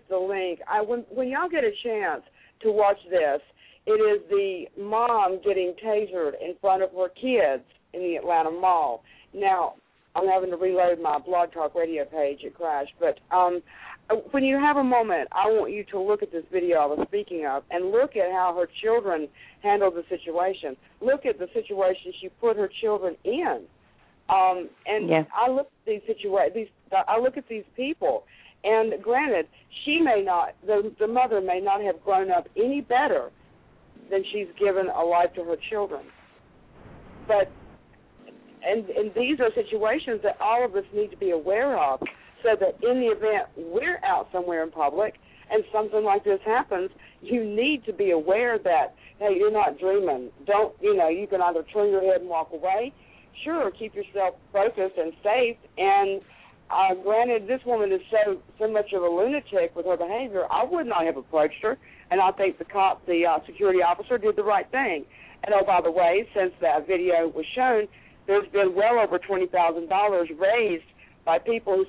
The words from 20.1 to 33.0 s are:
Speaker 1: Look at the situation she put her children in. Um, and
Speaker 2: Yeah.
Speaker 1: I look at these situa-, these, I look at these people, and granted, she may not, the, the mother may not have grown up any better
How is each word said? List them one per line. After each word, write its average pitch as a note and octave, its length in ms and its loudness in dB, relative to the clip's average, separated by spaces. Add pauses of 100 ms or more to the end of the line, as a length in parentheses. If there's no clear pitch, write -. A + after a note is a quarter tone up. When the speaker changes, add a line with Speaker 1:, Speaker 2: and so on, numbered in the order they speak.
Speaker 1:
Look C4 240 0
at A#3 140 -2
the F3+ 140 -6
situation F#3+ 680 -2
she F#3 80 -12 (100)
put A#3 160 0
her G3 140 -2 (120)
children F#3+ 440 -2
in. G#3 380 -2 (680)
Um, F#3 400 2 (160)
and G3+ 240 -2
Speaker 2:
Yeah. D#3+ 140 4 (120)
Speaker 1:
I A#3+ 140 2
look C4+ 180 -2
at - 180 -20
these G#3+ 220 -4
situa-, G3+ 460 0
these, A3 140 -8 (400)
I G#3+ 120 0
look B3+ 160 0
at C#4 140 -12
these G#3+ 160 -10 (100)
people, A#3 480 -2 (400)
and A3 300 2 (100)
granted, A#3 440 0 (360)
she D4 160 0
may B3 260 2
not, F3 300 -2 (100)
the, G#3 340 0
the G#3+ 80 0
mother A3+ 340 2
may F#3 180 -2
not G3+ 220 -2
have F#3 200 -4
grown F#3+ 300 0
up F3 240 0
any C4 240 0
better A#3+ 500 0 (800)